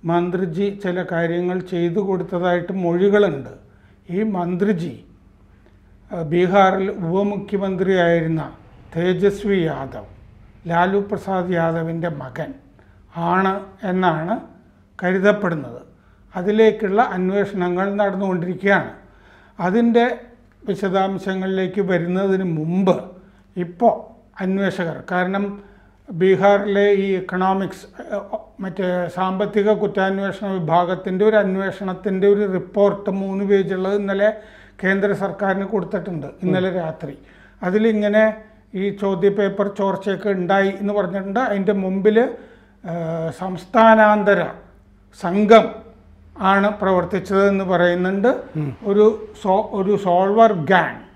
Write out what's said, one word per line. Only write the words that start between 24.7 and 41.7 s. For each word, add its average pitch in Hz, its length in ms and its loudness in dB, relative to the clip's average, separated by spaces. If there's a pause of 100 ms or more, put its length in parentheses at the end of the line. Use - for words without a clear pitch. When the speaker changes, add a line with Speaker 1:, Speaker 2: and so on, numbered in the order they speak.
Speaker 1:
കാരണം 196 520 -2 (500)
ബീഹാറിലെ 196 800 4
ഈ 196 200 2
എക്കണോമിക്സ്, 190 760 -2 (280)
ഏ, 202 220 -8 (240)
മറ്റേ 180 560 -4
സാമ്പത്തിക 196 560 0
കുറ്റാന്വേഷണ 196 800 -2
വിഭാഗത്തിൻ്റെ 180 720 0
ഒരു 214 120 4
അന്വേഷണത്തിൻ്റെ 190 920 -2
ഒരു 202 260 4
റിപ്പോർട്ട് 196 580 0
മൂന്ന് 196 340 -4
പേജുള്ളത് 190 560 0
ഇന്നലെ 196 300 0 (520)
കേന്ദ്ര 196 300 2
സർക്കാരിന് 196 520 -2
കൊടുത്തിട്ടുണ്ട്, 180 640 -6 (160)
ഇന്നലെ 185 260 0
Speaker 2:
ഉം. 175 60 -4
Speaker 1:
രാത്രി. 160 440 -6 (440)
അതിലിങ്ങനെ 214 600 2 (500)
ഈ 196 160 -2
ചോദ്യപേപ്പർ 196 800 0 (100)
ചോർച്ചയൊക്കെ 196 520 -2
ഉണ്ടായി 190 500 2
എന്ന് 208 120 -2
പറഞ്ഞിട്ടുണ്ട്. 190 480 -2
അതിൻ്റെ 202 320 0